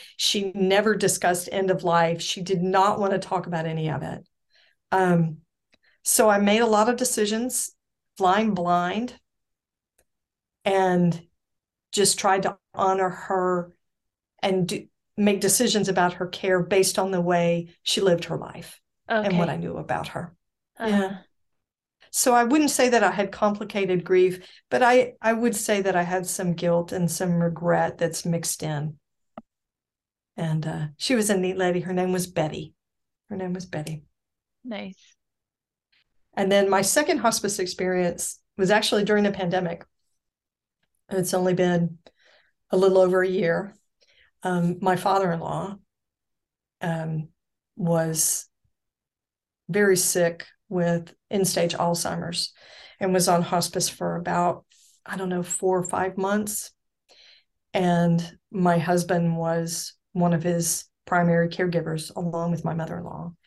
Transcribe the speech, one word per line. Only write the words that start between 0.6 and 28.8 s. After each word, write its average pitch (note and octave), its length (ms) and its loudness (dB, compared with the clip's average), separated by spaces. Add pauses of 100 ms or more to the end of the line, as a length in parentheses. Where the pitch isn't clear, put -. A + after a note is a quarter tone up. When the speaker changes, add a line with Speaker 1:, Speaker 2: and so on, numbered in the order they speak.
Speaker 1:
discussed F3+ 560 0
end F#3+ 200 0
of F3 120 -2
life. E3+ 380 2
She - 200 -6
did F3 200 -2
not F#3+ 380 2
want G3 140 0
to F#3+ 60 0
talk F3+ 280 -4
about E3 180 -4
any D#3+ 240 -4
of C#3 140 -4
it. - 240 -10 (640)
Um, F3 480 2 (640)
so A3 260 4
I G#3 100 4
made G#3 220 4
a A#3+ 60 4
lot G#3+ 200 4
of A#3+ 80 2
decisions A#3+ 760 -2 (460)
flying G3+ 360 2
blind F3 600 -2 (1500)
and F3+ 580 2 (680)
just - 280 0
tried F#3+ 240 2
to F#3 140 -4 (160)
honor F#3+ 360 0
her F3+ 640 -2 (680)
and F#3+ 260 0
do, - 200 -8 (300)
make G3+ 240 2
decisions G3+ 480 0
about F3+ 240 2
her F3+ 140 -8
care F#3 340 0
based F#3 360 2
on F#3+ 140 0
the F#3 80 -2
way E3+ 500 0 (140)
she - 180 -2
lived F3 240 2
her D#3 120 -8
life - 420 -14 (280)
and G#3 300 0
what E3+ 120 0
Speaker 2:
Okay. C#3+ 80 -4
Speaker 1:
I - 0 -
knew E3+ 200 -8
about - 320 -6
her. - 260 -12 (440)
Speaker 2:
Uh-huh. A3+ 100 -4
Speaker 1:
Yeah. G3 280 -2 (920)
So - 240 2
I A#3+ 120 6
wouldn't C#4+ 260 4
say B3+ 160 2
that A#3 160 4
I F3+ 80 4
had F#3+ 220 -4
complicated G3+ 720 -2
grief, F#3 340 4 (320)
but A#3+ 100 2
I, B3 400 4
I A3+ 120 2
would A3+ 240 0
say G#3 240 0
that F#3+ 160 0
I F3 60 2
had F3+ 220 -2
some F3+ 280 -2
guilt E3+ 400 -2
and F3 180 0
some F3 320 0
regret E3 540 0
that's E3 280 -4
mixed E3+ 380 -4
in. D3+ 340 -6 (1400)